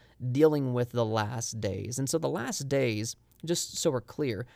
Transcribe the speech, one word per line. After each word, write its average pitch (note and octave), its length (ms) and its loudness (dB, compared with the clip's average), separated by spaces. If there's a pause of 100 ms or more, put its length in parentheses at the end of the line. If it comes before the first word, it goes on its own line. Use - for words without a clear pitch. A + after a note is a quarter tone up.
(320)
dealing C#3+ 420 6
with B2 180 0
the A#2 140 2
last A2 560 -2
days. G2+ 360 -4
And C3+ 120 -2
so E3 80 2
the D#3 120 0
last F#3 380 -4
days, A#2+ 480 0 (300)
just - 320 -2
so E3 140 2
we're B2+ 100 -2
clear, A#2+ 440 -4 (100)